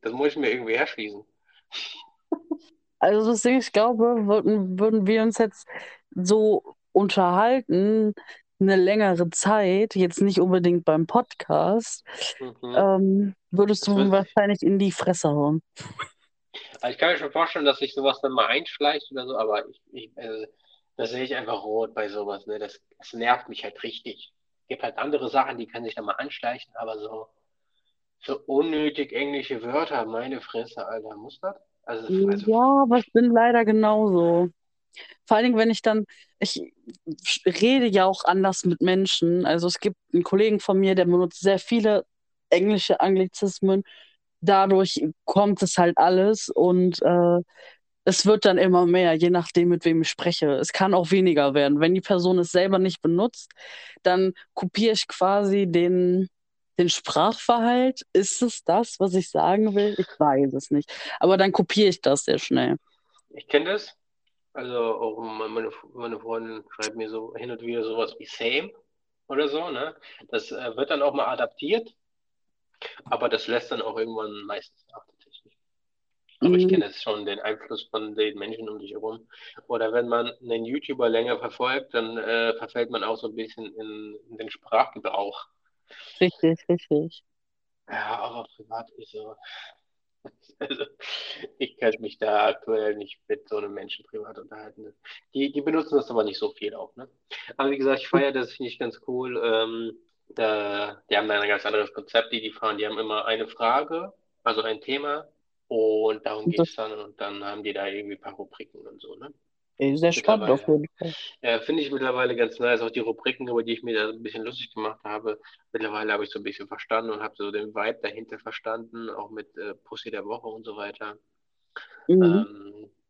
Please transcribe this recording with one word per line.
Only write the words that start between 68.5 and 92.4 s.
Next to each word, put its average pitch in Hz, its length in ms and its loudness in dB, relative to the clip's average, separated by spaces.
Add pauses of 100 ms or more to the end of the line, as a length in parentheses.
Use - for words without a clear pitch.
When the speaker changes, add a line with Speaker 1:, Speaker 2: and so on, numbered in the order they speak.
Speaker 1:
oder 143 200 -2
so, 160 240 -4
ne? 143 240 -8 (340)
Das, 113 220 -6
äh, 123 260 -8
wird 139 140 -2
dann 143 100 -2
auch 143 120 2
mal 139 120 -2
adaptiert, 143 640 -4 (1160)
aber 120 240 -2
das 113 180 -2
lässt 117 240 -2
dann 120 100 -6
auch 110 160 -6
irgendwann 110 480 -8
meistens - 480 -14
nach - 140 -20
tatsächlich. - 500 -20 (840)
Aber 180 140 6
ich 185 100 6
Speaker 2:
Mhm. 185 40 4
Speaker 1:
kenn 185 120 4
das - 200 -6
schon, 104 240 -4
den 101 140 -6
Einfluss 107 500 -8
von 107 260 -8
den 107 220 -2
Menschen 110 320 -10
um 107 100 -12
dich 101 120 -14
herum. 110 360 -10 (400)
Oder 113 260 -2
wenn 120 140 0
man 120 240 -2 (100)
einen 113 240 -4
YouTuber 127 440 -2
länger 113 300 0
verfolgt, 127 540 -6
dann, 113 240 -4
äh, 113 400 0
verfällt 117 340 -6
man 110 120 -4
auch 110 140 -4
so 117 100 -10
ein 110 80 -10
bisschen 110 400 -12
in, 107 420 -14 (120)
in 113 80 -20
den 107 120 -12
Sprachgebrauch. 101 1000 -4 (720)
Speaker 2:
Richtig, 165 400 2 (100)
richtig. 165 540 -2 (640)
Speaker 1:
Ja, 113 300 -6
aber 117 360 -10
privat 113 360 -14
ist - 200 -20
so. 107 280 -16
<laughs> - 60 -20 (1120)
Also, 143 280 -8 (760)
ich - 180 -6
kann 113 220 2
mich 107 180 0
da 104 300 2